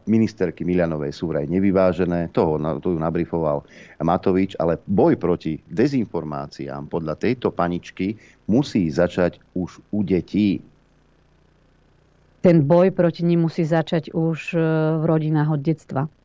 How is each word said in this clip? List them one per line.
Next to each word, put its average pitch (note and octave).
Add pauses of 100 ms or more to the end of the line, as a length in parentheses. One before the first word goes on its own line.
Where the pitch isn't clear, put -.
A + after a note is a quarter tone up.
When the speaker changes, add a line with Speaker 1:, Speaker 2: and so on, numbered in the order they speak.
Speaker 1:
ministerky G2+
Milianovej E2
sú E2
vraj D2
nevyvážené, F2+
toho D#2+
na-, D2+
to F#2
ju D#2+
nabrifoval D#2+ (380)
Matovič, F#2
ale E2
boj A#2+
proti E2+
dezinformáciám D2+
podľa D#2
tejto A#2+
paničky F2 (320)
musí A2
začať F2 (160)
už F2+ (140)
u G#2
detí. F#2 (1800)
Speaker 2:
Ten E3+
boj F3
proti E3+
nim E3+
musí E3
začať D#3+
už, E3
e, E3+ (360)
v D#3
rodinách D#3
od C#3+
detstva. D3 (220)